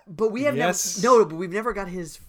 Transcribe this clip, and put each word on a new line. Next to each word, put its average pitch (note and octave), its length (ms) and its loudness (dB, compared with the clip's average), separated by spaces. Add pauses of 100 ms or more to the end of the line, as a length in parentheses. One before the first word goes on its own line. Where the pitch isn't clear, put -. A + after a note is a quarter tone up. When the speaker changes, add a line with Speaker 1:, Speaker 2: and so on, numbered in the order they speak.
Speaker 1:
but G#3 240 -2
we B3 120 -4
have - 120 0
Speaker 2:
Yes. - 460 -2
Speaker 1:
never, A#3+ 180 8
no, G3+ 60 6
but D#3+ 100 -6
we've E3+ 160 -6
never A3 220 -4
got G3 140 -8
his, F3 420 -12